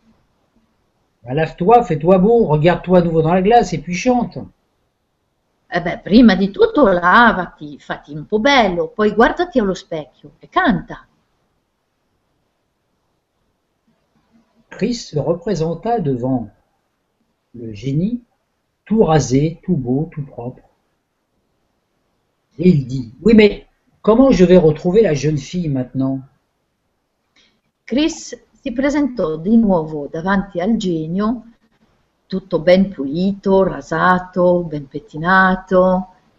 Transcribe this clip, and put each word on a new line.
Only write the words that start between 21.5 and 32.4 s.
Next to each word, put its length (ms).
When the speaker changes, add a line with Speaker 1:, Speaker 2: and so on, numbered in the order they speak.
Speaker 1:
Et 100
il 200
dit : 340
Oui, 120
mais 340
Comment 300
je 120
vais 120
retrouver 440
la 140
jeune 240
fille 300
maintenant ? 500
Speaker 2:
Chris 520
si 120
presentò 640
di 200
nuovo 540
davanti 500
al 160
genio, 680
tutto 320